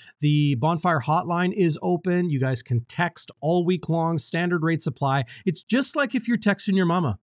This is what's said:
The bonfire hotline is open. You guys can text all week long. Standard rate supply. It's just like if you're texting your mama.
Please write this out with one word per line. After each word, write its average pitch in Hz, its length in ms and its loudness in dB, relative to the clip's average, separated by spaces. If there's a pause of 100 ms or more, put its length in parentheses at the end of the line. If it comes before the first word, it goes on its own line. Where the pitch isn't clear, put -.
(200)
The 147 360 2
bonfire 160 460 0
hotline 175 520 0
is 165 280 2
open. 180 480 0
You 139 100 0
guys 131 220 0
can 120 240 0
text - 540 -4
all 170 240 2
week 180 240 0
long. 165 320 0
Standard 175 440 -2
rate 165 200 0
supply. 139 400 0 (220)
It's 175 180 -2
just 262 320 0
like 285 180 0
if 233 140 -2
you're 240 100 2
texting 202 380 0
your 190 100 4
mama. 170 380 0